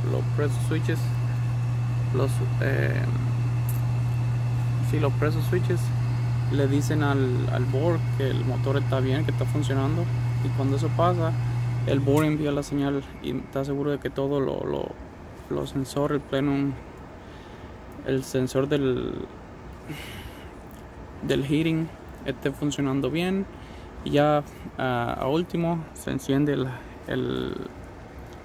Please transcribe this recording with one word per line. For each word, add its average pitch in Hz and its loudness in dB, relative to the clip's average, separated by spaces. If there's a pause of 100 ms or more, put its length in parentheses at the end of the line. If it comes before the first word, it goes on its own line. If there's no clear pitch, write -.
(120)
los 127 2 (140)
press 147 2 (160)
switches, 160 0 (1160)
los, 139 2 (300)
eh, 139 2 (1900)
sí, 151 2
los 143 4
press 151 2 (140)
switches 175 2 (720)
le 139 4
dicen 147 4
al, 131 4
al 120 2
board 160 2 (200)
que 135 2
el - 2
motor 135 2
está 135 2
bien, 131 4
que - 2
está - 0
funcionando. - 2 (400)
Y 143 2
cuando 139 2
eso 160 2
pasa, 165 4 (540)
el 139 4
board 139 6
envía 151 2
la 143 0
señal 139 0 (200)
y 135 -2
está 135 -4
seguro 143 0
de 143 0
que - -4
todo 139 0
lo, 131 0
lo, - -2 (560)
los 143 -2
sensores, 143 0
el - -10
plenum, 139 2 (1300)
el 131 0
sensor 131 0
del, 131 0 (2000)
del 139 2
heating 160 2 (380)
esté 139 -2
funcionando 139 0
bien. 185 0 (580)
Y 143 -4
ya, 147 6 (360)
ah, 123 0
a - -2
último 165 0 (100)
se - -8
enciende 139 2
el, 131 0 (400)
el, 127 -2 (920)